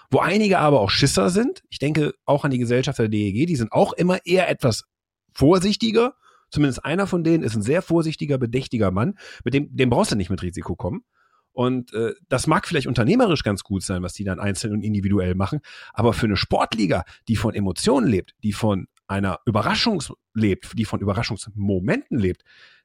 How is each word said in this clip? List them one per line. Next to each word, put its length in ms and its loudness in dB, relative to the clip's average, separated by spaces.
wo 100 2
einige 380 2
aber 240 4
auch 80 2
Schisser 400 2
sind. 400 0
Ich 80 -14
denke 380 -2
auch 180 0
an 60 0
die 80 0
Gesellschafter 460 0
der 60 0
D 180 0
E 60 0
G, 120 0
die 100 -2
sind 160 -2
auch 220 2
immer 320 0
eher 240 2
etwas 360 -2
vorsichtiger, 840 2
zumindest 340 0
einer 220 -2
von 180 -2
denen 200 2
ist 120 -4
ein 60 -2
sehr 220 0
vorsichtiger, 560 -2
bedächtiger 500 0
Mann, 280 0
mit 100 -2
dem, 220 -2
dem 160 2
brauchst 200 2
du 40 0
nicht 160 -2
mit 100 -2
Risiko 340 -6
kommen. 280 -6
Und, 420 -2
äh, 200 -2
das 200 0
mag 200 2
vielleicht 200 -2
unternehmerisch 560 2
ganz 200 -2
gut 200 -4
sein, 180 -4
was 120 -6
die 100 -10
dann 160 -4
einzeln 340 -4
und 80 -2
individuell 540 0
machen, 240 -2
aber 200 2
für 120 -2
eine 100 2
Sportliga, 680 0
die 80 2
von 180 -2
Emotionen 540 0
lebt, 260 0
die 100 -2
von 340 -2
einer 400 -4
Überraschungs-, 640 0
lebt, 440 0
die 80 0
von 140 -6
Überraschungsmomenten 1200 -2
lebt, 260 -2